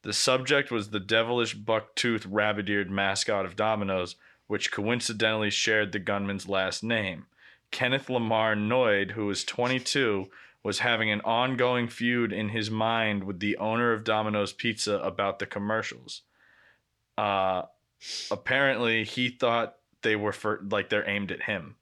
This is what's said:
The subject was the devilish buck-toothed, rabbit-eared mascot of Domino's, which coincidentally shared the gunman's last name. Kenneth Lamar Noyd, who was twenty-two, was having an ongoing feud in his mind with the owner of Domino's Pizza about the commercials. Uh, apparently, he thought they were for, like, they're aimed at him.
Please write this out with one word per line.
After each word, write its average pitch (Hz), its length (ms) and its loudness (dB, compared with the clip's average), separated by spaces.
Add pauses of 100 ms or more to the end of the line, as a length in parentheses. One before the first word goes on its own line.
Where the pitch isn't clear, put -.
The 101 100 -4
subject 131 560 2
was 107 220 -2
the 104 80 -2
devilish 113 560 2
buck-toothed, 110 720 0
rabbit-eared 101 640 0
mascot 98 520 0
of 92 120 -6
Domino's, 101 600 0 (300)
which - 260 -2
coincidentally 110 760 0
shared 107 440 2
the 107 60 -4
gunman's 98 480 -4
last 95 360 -2
name. 104 420 -2 (460)
Kenneth 127 360 0
Lamar 113 480 2
Noyd, 104 560 2
who 107 140 -2
was 98 180 -2
twenty-two, 123 840 0 (340)
was 101 180 -2
having 113 300 2
an 104 120 0
ongoing 123 680 2
feud 117 440 0
in 104 180 -2
his 107 200 -2
mind 110 540 0
with 95 160 -6
the 104 180 0
owner 113 360 2
of 110 100 -2
Domino's 107 500 0
Pizza 107 460 -2
about 98 400 -2
the 98 80 -6
commercials. 104 720 -6 (960)
Uh, 95 460 2 (680)
apparently, 117 760 2
he 123 240 -2
thought 117 480 0 (260)
they 110 120 4
were 104 180 0
for, - 360 -4
like, 101 200 -2
they're 104 200 0
aimed 101 220 -2
at - 120 -6
him. 92 380 -6